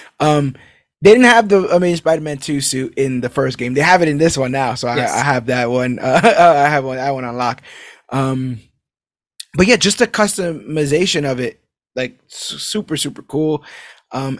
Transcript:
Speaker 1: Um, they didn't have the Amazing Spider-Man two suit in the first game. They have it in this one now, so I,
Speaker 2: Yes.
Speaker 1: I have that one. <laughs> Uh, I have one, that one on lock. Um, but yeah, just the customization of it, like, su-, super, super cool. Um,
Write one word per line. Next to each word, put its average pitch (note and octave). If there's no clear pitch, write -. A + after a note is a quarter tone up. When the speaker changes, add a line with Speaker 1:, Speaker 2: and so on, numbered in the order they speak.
Speaker 1:
Um, D3
they F#3+
didn't B3
have A#3
the F#3+
Amazing F3
Spider-Man D#3
two C#3+
suit C3
in C3
the A#2+
first C3
game. B2
They C#3
have F3
it E3
in D3
this D#3+
one C3
now, C3
so -
I, A#2+
Speaker 2:
Yes. B2+
Speaker 1:
I A2+
have B2+
that B2
one. B2+
<laughs> -
Uh, C3
I D3
have C#3+
one, C3
that C3+
one B2+
on A#2+
lock. B2
Um, C3
but F3+
yeah, A#3+
just G3
the A3+
customization D#3
of B2+
it, B2+
like, B2+
su-, -
super, G#3
super -
cool. D3+
Um, C3+